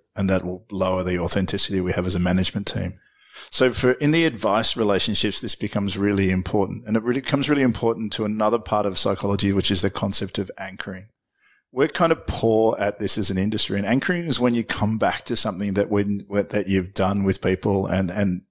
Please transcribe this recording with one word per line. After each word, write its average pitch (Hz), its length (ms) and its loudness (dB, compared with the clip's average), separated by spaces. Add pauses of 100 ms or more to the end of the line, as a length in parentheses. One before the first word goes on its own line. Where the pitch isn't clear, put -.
(180)
And 98 120 0
that 95 140 2
will 90 260 -8
lower 92 360 -2
the 90 140 0
authenticity 95 600 0
we 90 140 -2
have 90 120 -2
as 90 100 -2
a 90 40 0
management 90 480 0
team. 90 280 -4 (560)
So 127 200 4
for, 127 220 2
in 147 180 2
the 165 140 4
advice 110 520 0
relationships, 101 640 2
this 120 140 -2
becomes 98 420 -4
really 98 340 2
important. 95 560 0
And 107 80 0
it 110 80 0
really 123 180 0
becomes 139 280 0
really 143 140 4
important 113 500 0
to 110 120 -2
another 107 340 2
part 104 260 -2
of 95 120 -2
psychology, 98 560 0
which 98 180 2
is 92 100 2
the 98 80 2
concept 98 480 -4
of 95 200 -6
anchoring. 95 500 -10 (640)
We're 135 160 2
kind 165 240 2
of - 140 0
poor 110 540 2
at 104 200 -2
this 101 180 0
as 101 120 0
an 95 80 -2
industry. 101 400 0
And 101 80 -2
anchoring 151 400 0
is 143 140 0
when 123 160 2
you 117 80 0
come 110 340 -2
back 101 280 0
to 120 100 -4
something 101 400 -2
that 98 140 2
when, 101 400 0
that 101 380 -2
you've 95 260 0
done 98 300 0
with 95 180 0
people 98 440 0
and, 92 240 0
and, 92 420 -2